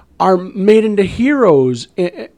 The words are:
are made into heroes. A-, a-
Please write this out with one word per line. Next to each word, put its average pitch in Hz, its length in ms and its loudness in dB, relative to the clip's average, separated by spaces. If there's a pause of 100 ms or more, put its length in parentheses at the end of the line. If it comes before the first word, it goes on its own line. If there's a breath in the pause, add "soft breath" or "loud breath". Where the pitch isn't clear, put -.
(180 soft breath)
are 185 180 2
made 202 480 2
into 208 180 -2
heroes. 180 920 0
A-, - 280 -6
a- - 140 -18